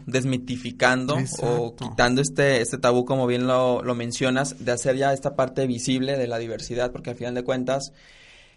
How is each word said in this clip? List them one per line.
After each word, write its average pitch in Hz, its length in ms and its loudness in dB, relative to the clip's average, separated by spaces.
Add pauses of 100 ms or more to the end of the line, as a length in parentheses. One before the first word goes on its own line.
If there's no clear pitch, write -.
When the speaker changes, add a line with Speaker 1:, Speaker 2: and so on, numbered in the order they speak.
Speaker 1:
desmitificando 127 1120 0
o - 40 0
Speaker 2:
Exacto. 120 600 -2
Speaker 1:
quitando 123 420 2
este, 135 400 2
este 123 160 -2
tabú, 123 280 4
como 131 200 2
bien 123 220 0
lo, 127 340 2
lo 120 140 -2
mencionas, 127 680 -2
de 120 80 0
hacer 127 260 0
ya 139 160 2
esta 135 220 -4
parte 135 300 0
visible 131 500 0
de 127 120 0
la 117 100 -4
diversidad, 120 540 -4
porque - 180 -10
al 117 60 -8
final 120 180 -6
de 123 100 -4
cuentas, 131 500 -2 (640)